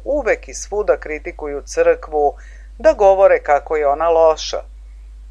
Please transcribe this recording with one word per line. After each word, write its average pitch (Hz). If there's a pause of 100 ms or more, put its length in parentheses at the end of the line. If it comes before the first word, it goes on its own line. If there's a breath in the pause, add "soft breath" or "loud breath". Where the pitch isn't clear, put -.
uvek 240
i 127
svuda 196
kritikuju 151
crkvu, 156 (420 soft breath)
da 214
govore 196
kako 151
je 147
ona 156
loša. 160 (720 soft breath)